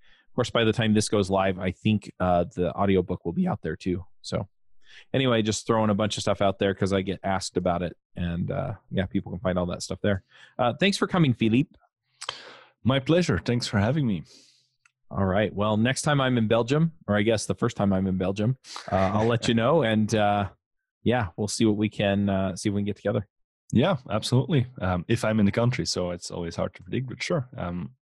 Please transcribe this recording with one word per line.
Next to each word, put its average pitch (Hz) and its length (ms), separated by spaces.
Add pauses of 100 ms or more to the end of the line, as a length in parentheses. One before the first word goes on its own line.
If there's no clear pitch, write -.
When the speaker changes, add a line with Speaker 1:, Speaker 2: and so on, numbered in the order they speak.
(300)
Speaker 1:
Of - 60
course, 120 140
by 117 140
the 110 100
time 110 200
this 107 140
goes 101 220
live, 95 300
I 92 120
think, - 480
uh, 87 260 (100)
the 87 200
audiobook 95 480
will 85 100
be 180 140
out - 140
there 80 160
too. 90 260 (180)
So - 280 (640)
anyway, 123 280
just 107 260
throwing 110 220
a 104 60
bunch 107 220
of 113 40
stuff 104 200
out 98 180
there 98 160
'cause 95 180
I 95 80
get 95 220
asked 95 340
about 90 240
it. 85 160 (180)
And, 90 360
uh, 95 220 (180)
yeah, 92 140
people 98 260
can 90 80
find 92 180
all 90 100
that 87 160
stuff - 180
there. 101 220 (340)
Uh, 123 160
thanks 196 240
for 202 100
coming, 160 260
Philippe. 113 380 (1120)
Speaker 2:
My 131 160
pleasure. 147 380
Thanks 120 300
for 113 120
having 131 280
me. 87 160 (880)
Speaker 1:
All 98 140
right. 95 280
Well, 107 240
next 120 260
time 143 180
I'm 127 160
in 113 100
Belgium, 120 440 (160)
or 101 100
I 104 60
guess 107 220
the - 100
first - 220
time 101 140
I'm 95 160
in 92 100
Belgium, 101 400 (340)
uh, 95 220
I'll 107 140
let 117 200
you 120 60
know. 131 300
Speaker 2:
<laughs> 110 100
Speaker 1:
And, 107 200
uh, 104 360 (540)
yeah, 113 320
we'll 104 120
see - 180
what 104 120
we 104 120
can, 101 400
uh, 95 260
see - 140
if 98 60
we 101 60
can 101 40
get 101 120
together. 110 300 (440)
Speaker 2:
Yeah, 151 260 (120)
absolutely. 123 580 (140)
Um, 90 260
if 110 160
I'm 110 160
in 104 60
the 98 60
country, 117 340
so 90 260
it's 90 200
always 87 240
hard 92 200
to 92 80
predict, 107 240
but - 160
sure. 151 320
Um, 90 360 (200)